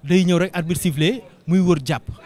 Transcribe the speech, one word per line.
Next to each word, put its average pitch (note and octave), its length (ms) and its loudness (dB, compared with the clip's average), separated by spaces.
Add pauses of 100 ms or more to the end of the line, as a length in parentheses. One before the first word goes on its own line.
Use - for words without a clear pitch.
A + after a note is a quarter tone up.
day F3+ 200 4
ñëw F3 140 2
rek F3+ 180 0
arbitre E3+ 240 -4
sifflé E3+ 420 -2 (260)
muy F#3 100 2
wër F3 260 2
jàpp B2 200 -4 (220)